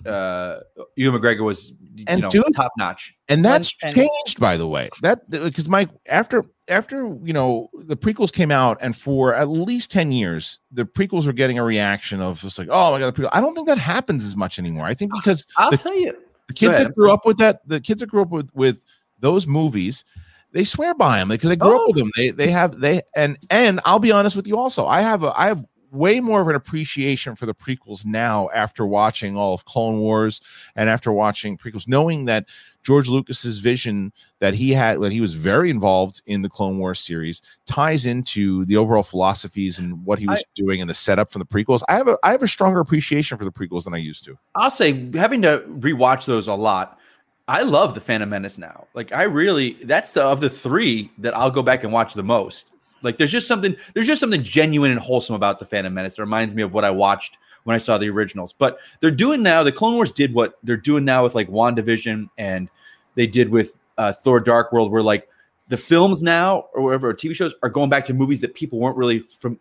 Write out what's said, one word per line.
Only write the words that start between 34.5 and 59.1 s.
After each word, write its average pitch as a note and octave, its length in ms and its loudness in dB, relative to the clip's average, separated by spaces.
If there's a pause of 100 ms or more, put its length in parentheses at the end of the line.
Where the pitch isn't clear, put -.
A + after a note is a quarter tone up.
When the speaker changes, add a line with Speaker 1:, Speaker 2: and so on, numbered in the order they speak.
Speaker 2:
he B2+ 160 0
had, A#2 260 2
when G2+ 140 -2
he A2+ 100 -2
was F2+ 140 -2
very G2+ 340 2
involved F#2+ 560 0
in G2+ 160 -4
the G2 80 -4
Clone F#2+ 300 -4
Wars F#2 200 -4
series, E2 440 -8 (240)
ties C#3+ 400 0
into G#2 580 -2
the G2 100 0
overall A2 280 4
philosophies F#2+ 760 -4
and F2 260 -10
what G2 140 -2
he G#2 100 -6
was G2 120 -2
Speaker 1:
I - 40 -8 (120)
Speaker 2:
doing F#2+ 240 -2
in F2+ 80 -8
the E2 80 -4
setup G2+ 340 0
for - 80 -12
the F#2 80 -8
prequels. A2+ 420 0
I E3 60 2
have B3+ 140 2
a, A3+ 160 2
I F#3+ 80 4
have C4 100 2
a B3 60 0
stronger F#3+ 320 2
appreciation D3 580 -2
for G#2+ 80 -8
the F#2 60 -6
prequels F2 320 -8
than F2 100 -10
I E2+ 60 -6
used D2+ 260 -12
to. C#2 100 -20 (200)
Speaker 1:
I'll A#3+ 160 2
say, D#3+ 220 4 (200)
having G#3+ 300 2
to D3+ 160 4 (200)
rewatch B2+ 460 2
those A2 220 0
a G#2 80 -2
lot, G2+ 420 -2 (500)
I D3+ 140 0
love E3 320 2
The G#2 80 -12
Phantom G#2+ 280 -2
Menace G2 280 -8
now. E2 380 -20
Like, A#2 160 -12
I D3+ 120 0
really, D#3 500 0 (100)
that's C#3 300 -2
the, D3 100 4
of C#3 180 2
the C#3 80 2
three B2+ 680 -2
that A2 180 -4
I'll B2+ 140 2
go C3 100 0
back B2+ 220 2
and A2 100 -4
watch A2+ 220 0
the G2+ 80 -6
most. G#2+ 480 -2 (300)
Like, A#2+ 160 -4
there's D3+ 160 2
just A#3 160 -2
something, G3 260 0 (180)
there's A3+ 140 -2
just D4+ 140 2
something G#3 220 0
genuine D3 460 2
and B2 100 0
wholesome A#2+ 360 -2
about G2+ 240 0
The G#2 60 -16
Phantom F#2+ 280 -4
Menace. F#2 200 -6
It - 80 -10
reminds G#2+ 320 -2
me A2 80 -2
of F#2 120 -4
what G2+ 120 2
I G2 40 4
watched G2 460 0 (300)
when F#2+ 100 0
I - 20 4
saw G#2+ 200 0
the G#2 120 -2
originals. G2 440 -4
But - 260 0 (220)
they're D#3+ 100 4